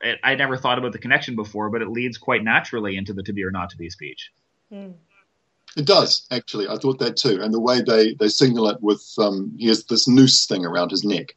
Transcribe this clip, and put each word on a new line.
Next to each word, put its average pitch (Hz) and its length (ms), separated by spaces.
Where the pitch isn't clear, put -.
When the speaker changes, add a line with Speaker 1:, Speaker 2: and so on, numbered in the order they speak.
Speaker 1:
it, 117 220
I 131 120
never 131 220
thought 127 200
about 123 140
the - 80
connection 131 360
before, 107 340
but 113 120
it 101 80
leads 120 280
quite 117 260
naturally 110 540
into 98 160
the 95 100
to 101 100
be 101 120
or 95 60
not 90 180
to - 80
be 85 120
speech. - 400
Speaker 2:
Hmm. 196 200
Speaker 3:
It 147 100
does, 160 460
actually. 113 360
I 107 100
thought 131 220
that 117 180
too. 104 240
And 110 120
the 113 60
way 120 260
they, 110 300
they 107 140
signal 117 400
it 104 120
with, 104 240
um, 98 400
he 113 80
has 110 180
this 113 220
noose 127 400
thing 92 180
around 87 240
his 98 140
neck, 92 340